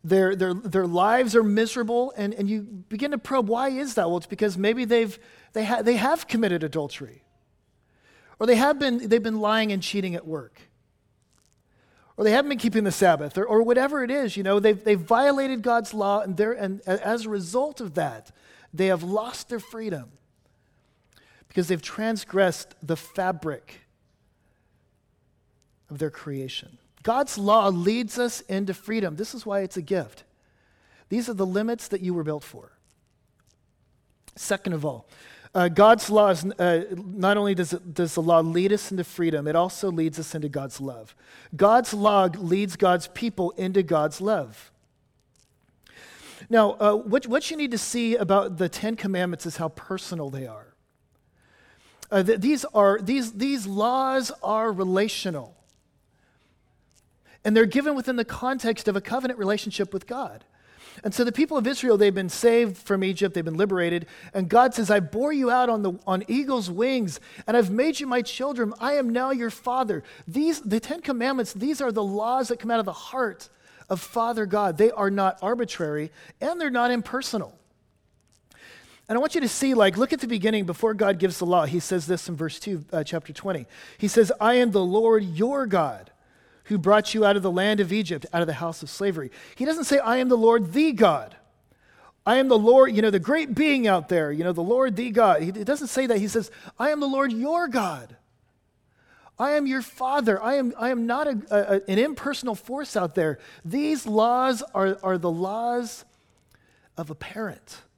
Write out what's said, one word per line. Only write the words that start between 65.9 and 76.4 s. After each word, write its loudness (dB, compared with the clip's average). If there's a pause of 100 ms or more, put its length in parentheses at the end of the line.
on -2
eagle's -2
wings, -2 (260)
and 0
I've 4
made 0
you -8
my 0
children. -4
I -2
am 0
now -2
your -2
father." -4 (240)
These, -2
the -2
Ten -8
Commandments, -2
these -4
are -2
the -2
laws -2
that -4
come -6
out 2
of -2
the -4
heart -8 (420)
of -2
Father -2
God. 0
They 6
are 0
not 0
arbitrary, -4 (300)